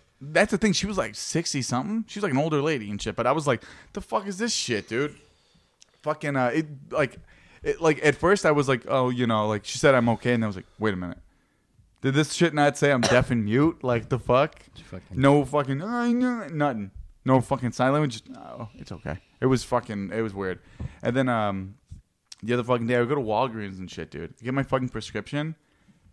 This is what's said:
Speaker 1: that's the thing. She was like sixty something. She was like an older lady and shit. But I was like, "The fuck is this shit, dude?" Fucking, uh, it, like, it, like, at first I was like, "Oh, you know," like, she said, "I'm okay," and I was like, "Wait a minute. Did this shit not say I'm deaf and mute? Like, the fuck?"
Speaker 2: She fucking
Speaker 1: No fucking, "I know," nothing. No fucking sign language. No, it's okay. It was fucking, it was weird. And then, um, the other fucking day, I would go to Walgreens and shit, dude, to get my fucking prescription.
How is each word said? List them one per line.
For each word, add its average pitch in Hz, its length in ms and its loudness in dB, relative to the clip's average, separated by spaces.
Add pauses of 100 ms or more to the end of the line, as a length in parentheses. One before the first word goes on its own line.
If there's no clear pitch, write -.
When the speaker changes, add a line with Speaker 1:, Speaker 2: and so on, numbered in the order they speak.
(200)
Speaker 1:
that's 160 320 2
the 202 60 0
thing. 208 140 4
She - 140 0
was 208 100 -4
like 110 180 -4
sixty - 460 -4
something. 165 480 -4
She - 120 -10
was - 20 -2
like 175 100 0
an 127 60 2
older 151 240 0
lady 139 260 -2
and 101 140 -6
shit. 107 140 -6
But 120 100 0
I 127 60 4
was 151 140 0
like, 123 160 0 (300)
"The 202 80 -8
fuck 208 260 -4
is 185 120 -8
this 226 160 -2
shit, 104 340 -4
dude?" 135 260 -4 (880)
Fucking, 151 340 -4
uh, 123 180 2
it, 156 120 0 (240)
like, 127 280 -2 (440)
it, 151 180 -2
like, 156 240 2
at 143 100 6
first 185 320 2
I 156 60 6
was 147 160 2
like, 127 200 2
"Oh, 127 220 2
you 123 160 0
know," 107 220 2
like, 107 160 -2
she - 140 -8
said, 143 160 6
"I'm 120 160 4
okay," 123 240 0
and 113 100 0
I - 20 -2
was 98 100 -6
like, - 100 -14 (120)
"Wait 107 160 0
a - 20 -4
minute. 90 220 -8 (840)
Did 135 140 0
this 151 180 2
shit 165 220 2
not 147 240 4
say 143 140 4
I'm 127 80 4
deaf 120 300 4
and 117 140 2
mute? 139 380 2
Like, 120 260 0
the 127 100 0
fuck?" 127 420 2 (140)
Speaker 2:
She - 100 -18
fucking - 360 -10
Speaker 1:
No 143 240 6
fucking, 139 380 -2
"I 240 300 0
know," 240 360 0
nothing. 135 440 -2 (340)
No 131 160 6
fucking 123 300 -4
sign 131 200 2
language. 143 360 0
No, - 480 -14
it's - 160 -18
okay. 78 260 -10 (220)
It 127 60 0
was 131 180 2
fucking, 107 500 -4
it 113 80 -2
was 107 100 -4
weird. 95 280 -6 (420)
And 120 120 -2
then, 131 140 2
um, 101 460 -2 (680)
the 113 120 -2
other 123 100 0
fucking 117 220 0
day, 123 100 2
I 120 40 4
would 120 80 2
go 147 80 0
to 143 40 0
Walgreens 110 580 -2
and 90 120 -10
shit, 82 200 -10
dude, 80 280 -12
to 107 60 -20
get 127 100 -4
my 139 80 0
fucking 127 280 -2
prescription. 143 640 -8 (560)